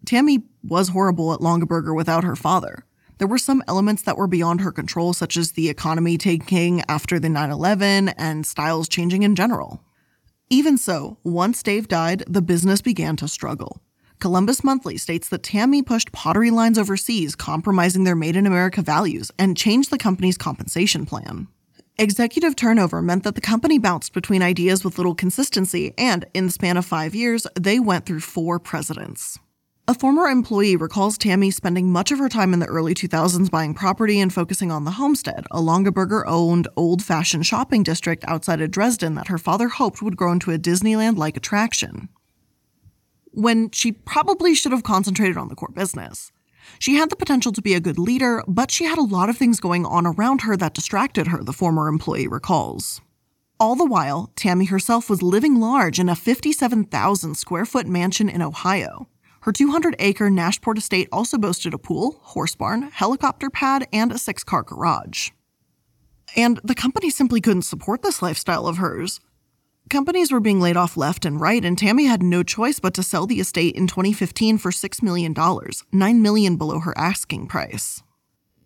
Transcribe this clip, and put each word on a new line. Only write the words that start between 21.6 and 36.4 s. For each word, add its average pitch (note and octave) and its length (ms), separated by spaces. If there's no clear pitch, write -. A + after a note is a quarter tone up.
Executive A#3 580
turnover G3+ 460
meant F3 220
that G3+ 120
the - 60
company B3+ 360
bounced F#3+ 360
between F#3+ 280
ideas F3+ 420
with F3+ 140
little F3+ 160
consistency, F#3 840
and G#3+ 360
in F#3+ 120
the F3+ 60
span F3 260
of F3+ 80
five D#3 280
years, A#3 320
they G3+ 200
went G#3+ 260
through D#3+ 160
four E3+ 380
presidents. - 800
A B3 60
former C#4+ 340
employee G#3+ 500
recalls G3 400
Tammy G3 340
spending F3+ 400
much F3+ 200
of C#4+ 60
her C4+ 120
time F#3+ 240
in F3 60
the E3 80
early E3 260
two F3 140
thousands F3 420
buying D#3 240
property G3+ 460
and F#3 140
focusing F3 380
on D3+ 140
the D#3+ 60
Homestead, C4+ 600
a E3 80
Longaberger-owned, E3+ 1160